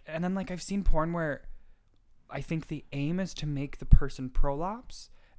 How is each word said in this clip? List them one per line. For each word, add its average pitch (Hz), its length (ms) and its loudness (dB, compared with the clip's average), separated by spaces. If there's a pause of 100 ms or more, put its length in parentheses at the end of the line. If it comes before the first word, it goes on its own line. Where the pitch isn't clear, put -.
and 160 160 -6
then, 185 100 -2
like, 190 160 -6
I've 180 120 -8
seen 196 220 -4
porn 165 300 6
where 160 300 -4 (840)
I 139 120 -10
think 160 260 -6
the - 160 -10 (100)
aim 151 260 -4
is 185 160 -6
to 156 100 -8
make 143 320 -6
the - 80 -12
person 135 440 6
prolapse, 170 800 0 (300)